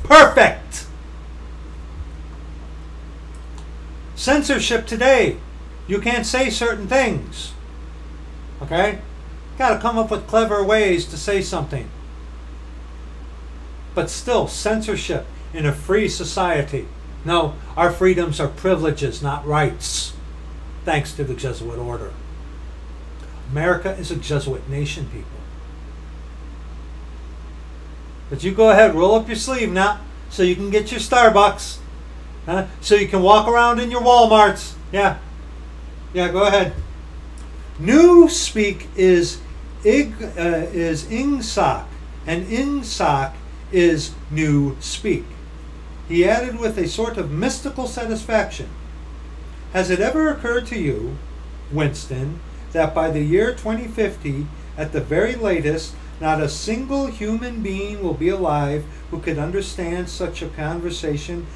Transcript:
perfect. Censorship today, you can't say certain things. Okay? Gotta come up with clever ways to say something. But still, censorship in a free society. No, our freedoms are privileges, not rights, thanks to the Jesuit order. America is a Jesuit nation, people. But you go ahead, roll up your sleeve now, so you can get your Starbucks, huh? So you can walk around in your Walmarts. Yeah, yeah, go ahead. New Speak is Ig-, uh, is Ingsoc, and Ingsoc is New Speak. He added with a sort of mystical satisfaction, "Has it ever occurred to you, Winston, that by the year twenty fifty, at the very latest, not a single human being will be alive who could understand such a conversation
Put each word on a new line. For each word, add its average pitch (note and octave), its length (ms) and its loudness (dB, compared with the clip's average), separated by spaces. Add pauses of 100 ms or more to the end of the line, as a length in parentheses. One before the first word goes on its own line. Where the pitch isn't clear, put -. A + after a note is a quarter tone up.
perfect. - 840 8 (3250)
Censorship C4 720 2
today, A3+ 500 6 (500)
you G3 120 0
can't A#3 260 0
say B3+ 240 2
certain G#3+ 380 -2
things. G#3+ 640 0 (1120)
Okay? F#3 380 2 (580)
Gotta B3 220 4
come A3+ 180 0
up A3 120 2
with - 180 -2
clever G#3+ 360 4
ways G3 440 4
to D3+ 100 -10
say G3 240 0
something. C#3+ 480 -4 (2000)
But B3 160 -2
still, G#3 380 0
censorship G#3 800 -2 (280)
in D#3+ 120 -4
a C#3+ 80 2
free G3+ 340 2
society. D#3+ 800 -2 (380)
No, D#3+ 300 2 (200)
our F3 160 4
freedoms F3 480 2
are D3 80 0
privileges, D3+ 720 0
not C#3+ 240 -4
rights, - 680 -2 (720)
thanks D3+ 280 0
to D3 100 -6
the B2+ 100 -4
Jesuit A#2 440 -6
order. A#2 340 -8 (1400)
America F3+ 440 0
is D3 160 -8
a D#3+ 40 -4
Jesuit C#3 540 -4
nation, C#3+ 380 -6
people. - 320 -12 (3000)
But C#3 140 -8
you F#3+ 100 -2
go A3 160 10
ahead, G3+ 260 10
roll F#3 200 6
up A3 120 2
your A3 80 -4
sleeve A#3 360 -2
now, G3 300 2 (280)
so - 140 0
you F3+ 120 4
can G3 140 -4
get G#3+ 220 0
your A#3+ 100 -4
Starbucks, G#3+ 800 4 (640)
huh? F#3 220 -2 (120)
So - 160 4
you G3+ 120 4
can F#3+ 140 2
walk G#3+ 260 8
around A#3+ 320 6
in A#3+ 120 -2
your B3 100 0
Walmarts. A3 760 8 (160)
Yeah, F#3+ 260 2 (960)
yeah, F3 180 0
go F#3+ 140 4
ahead. G3 280 4 (1080)
New E4 500 10
Speak G3+ 640 -2
is F3+ 460 6 (420)
Ig-, B3 380 4
uh, E3+ 500 -2
is E3 340 -2
Ingsoc, A3 800 0 (420)
and F3 180 -2
Ingsoc A3 880 0 (380)
is E3+ 420 4 (160)
New C#3+ 500 2
Speak. - 460 -4 (800)
He E3+ 160 4
added A3+ 360 2
with A3 180 -2
a F3 100 0
sort A3+ 300 -2
of D#3 140 -4
mystical B3+ 560 -4
satisfaction, A3 800 -2 (1040)
"Has F3+ 160 0
it F3+ 100 2
ever D4+ 300 2
occurred A#3+ 380 -2
to A3+ 120 -6
you, C3+ 380 -2 (540)
Winston, C#3+ 680 -4 (320)
that D#3 220 0
by D#3+ 160 0
the D3+ 140 0
year G3+ 300 4
twenty A3+ 340 -4
fifty, D3+ 580 -4 (320)
at D3+ 160 -6
the D3 80 -2
very G3+ 320 0
latest, E3 640 -2 (260)
not D#3 180 0
a D3+ 80 0
single C4 600 -4
human A3+ 540 -6
being G3+ 420 -6
will E3 100 -2
be D#3 160 0
alive D3 560 0 (240)
who D#3+ 100 -6
could D#3 200 -4
understand F3 680 -4
such F3 340 -8
a D#3+ 60 -8
conversation E3 1080 -6